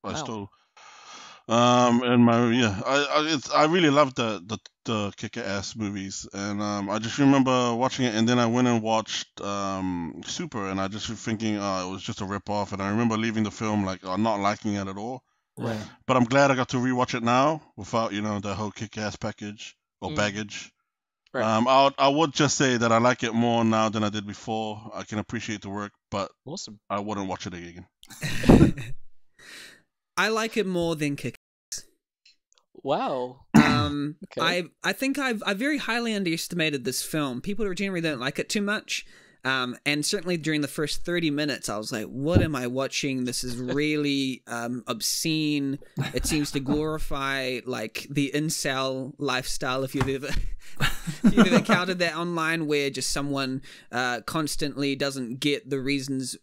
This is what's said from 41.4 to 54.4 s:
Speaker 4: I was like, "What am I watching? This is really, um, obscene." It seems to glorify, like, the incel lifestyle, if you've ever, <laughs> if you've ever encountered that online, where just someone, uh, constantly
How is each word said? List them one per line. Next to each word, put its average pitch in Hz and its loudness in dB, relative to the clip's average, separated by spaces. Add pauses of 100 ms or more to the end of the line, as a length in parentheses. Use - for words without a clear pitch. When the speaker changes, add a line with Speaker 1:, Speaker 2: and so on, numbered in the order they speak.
Speaker 4:
I 104 -4
was 107 -8
like, 107 -4
"What 143 2
am 156 0
I 127 -4
watching? 131 -2
This 120 -4
is 123 -6
really, 139 0
um, 117 -6
obscene." 143 -2 (340)
It 127 -2
seems 151 0
to 143 0
glorify, 135 -2
like, 120 -6
the 143 0
incel 135 -2
lifestyle, 131 -2
if 131 -6
you've 135 0
ever, 139 -4
<laughs> - -2
if - -2
you've 220 8
ever 220 4
encountered 180 2
that 165 0
online, 165 -2
where 143 2
just 131 -6
someone, 139 -2 (280)
uh, 123 -2
constantly 143 -2